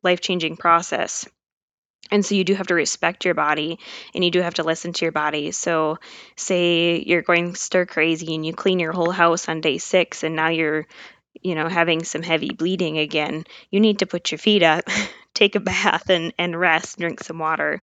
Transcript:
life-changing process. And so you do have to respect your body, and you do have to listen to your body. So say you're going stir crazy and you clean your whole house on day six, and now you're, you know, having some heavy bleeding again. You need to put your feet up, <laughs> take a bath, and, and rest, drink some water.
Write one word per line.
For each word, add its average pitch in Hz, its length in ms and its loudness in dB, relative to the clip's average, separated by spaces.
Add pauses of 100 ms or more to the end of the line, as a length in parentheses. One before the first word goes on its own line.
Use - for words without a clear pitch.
life-changing 175 540 0
process. - 680 2 (840)
And 202 140 4
so 202 100 -2
you 190 100 2
do 190 100 2
have 190 140 -4
to 180 60 2
respect 170 500 -2
your 175 100 2
body, 151 440 -2 (360)
and 180 100 0
you 175 60 4
do 180 100 2
have 170 140 -2
to 170 80 -2
listen 160 300 -2
to 170 120 -4
your 160 80 -2
body. 151 380 -2
So 160 480 -2 (380)
say 170 680 2
you're 170 180 0
going 175 340 0
stir - 280 0
crazy 160 500 -2
and 156 120 -4
you 160 60 -4
clean 185 260 0
your 165 140 -2
whole 175 180 0
house 170 380 2
on 160 120 -4
day 156 180 0
six, - 440 0
and 160 140 -4
now 160 120 0
you're, 156 380 -2 (560)
you 180 120 -2
know, 160 140 -2
having 170 360 2
some - 180 -8
heavy 165 280 0
bleeding 175 460 -2
again. 151 480 -2 (260)
You 202 100 2
need 214 180 6
to 185 80 0
put - 240 -6
your 156 80 -6
feet 208 240 4
up, 165 220 4 (260)
<laughs> - 240 -20
take 202 220 4
a 196 40 2
bath, - 480 0
and, 170 300 2
and 175 200 -2
rest, 165 400 0
drink 165 240 -4
some 165 160 -12
water. 156 500 -2